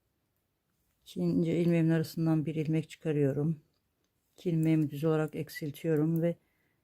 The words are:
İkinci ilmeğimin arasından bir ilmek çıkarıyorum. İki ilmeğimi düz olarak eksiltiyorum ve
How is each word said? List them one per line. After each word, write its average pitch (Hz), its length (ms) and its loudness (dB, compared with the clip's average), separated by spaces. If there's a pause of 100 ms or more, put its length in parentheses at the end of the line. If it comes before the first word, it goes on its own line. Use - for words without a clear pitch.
(1040)
İkinci 170 460 0
ilmeğimin 170 380 2
arasından 160 560 0
bir 151 100 -6
ilmek 156 340 -2
çıkarıyorum. 147 720 0 (760)
İki - 120 -6
ilmeğimi 160 420 2
düz 143 120 -8
olarak 156 320 0
eksiltiyorum 160 840 -2
ve 170 140 0 (480)